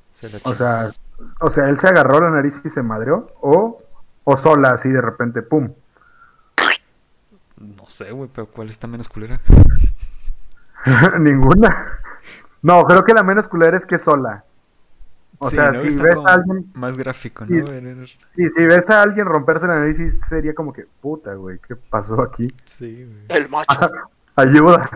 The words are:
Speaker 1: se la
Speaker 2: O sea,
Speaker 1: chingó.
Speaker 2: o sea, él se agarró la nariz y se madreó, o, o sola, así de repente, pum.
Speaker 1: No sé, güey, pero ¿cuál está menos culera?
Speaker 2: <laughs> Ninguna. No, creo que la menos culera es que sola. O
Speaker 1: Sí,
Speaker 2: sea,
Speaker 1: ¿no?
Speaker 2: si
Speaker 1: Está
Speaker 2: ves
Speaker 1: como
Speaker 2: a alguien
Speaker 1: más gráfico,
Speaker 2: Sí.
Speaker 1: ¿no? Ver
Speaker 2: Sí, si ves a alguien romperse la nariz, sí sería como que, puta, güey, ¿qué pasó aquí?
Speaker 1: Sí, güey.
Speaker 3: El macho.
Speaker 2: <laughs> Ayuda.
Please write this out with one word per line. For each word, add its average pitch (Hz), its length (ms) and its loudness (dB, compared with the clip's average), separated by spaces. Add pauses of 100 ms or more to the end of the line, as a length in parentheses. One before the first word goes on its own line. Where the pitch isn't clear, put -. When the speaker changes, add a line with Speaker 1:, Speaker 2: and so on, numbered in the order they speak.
(120)
Speaker 1:
se - 180 -20
la 107 220 -10
Speaker 2:
O - 20 -4
sea, 117 360 -4
Speaker 1:
chingó. - 500 -18
Speaker 2:
o 160 100 0
sea, 139 200 -2
él 143 80 -2
se 185 100 2
agarró 147 320 4
la 170 120 0
nariz 143 340 -4
y 156 40 -8
se 143 120 -8
madreó, 117 460 -4 (140)
o, 190 400 0 (440)
o 139 120 2
sola, 139 340 4
así 123 180 -4
de 131 120 -2
repente, 117 400 -6
pum. 135 300 -4 (1900)
Speaker 1:
No 101 320 -20
sé, 98 220 -18
güey, 131 220 -16
pero 110 140 -14
¿cuál 110 220 -16
está 113 180 -16
menos 117 200 -14
culera? 110 380 -8
Speaker 2:
<laughs> - 1700 4
Ninguna. 151 800 2 (640)
No, 170 240 6
creo 180 180 4
que 226 100 4
la 220 100 4
menos 196 240 -2
culera 165 300 0
es 180 80 -8
que 180 120 -4
sola. 127 460 -2 (920)
O 135 120 -6
Speaker 1:
Sí, 120 60 -6
Speaker 2:
sea, 147 160 2
Speaker 1:
¿no? 127 100 -6
Speaker 2:
si 147 60 -4
Speaker 1:
Está 143 160 -4
Speaker 2:
ves 170 120 4
Speaker 1:
como 156 120 -4
Speaker 2:
a 185 60 4
alguien 180 400 -2
Speaker 1:
más 127 240 -10
gráfico, 127 500 -12
Speaker 2:
Sí. 175 60 -4
Speaker 1:
¿no? 160 120 -2
Ver 127 420 -16 (280)
Speaker 2:
Sí, 175 140 -2
si 165 160 0
ves 175 240 4
a 214 120 4
alguien 208 240 0
romperse 160 420 -2
la 165 120 -2
nariz, 151 180 -2
sí 165 140 -2
sería 151 420 -4
como 151 200 -10
que, - 120 -20 (160)
puta, 147 320 -12
güey, 95 340 -14
¿qué 123 80 -16
pasó 110 460 -6
aquí? 123 260 -6 (180)
Speaker 1:
Sí, 120 400 -20
güey. 107 240 -20
Speaker 3:
El 147 200 -4
macho. 143 300 -4 (280)
Speaker 2:
<laughs> - 280 -18
Ayuda. 143 600 4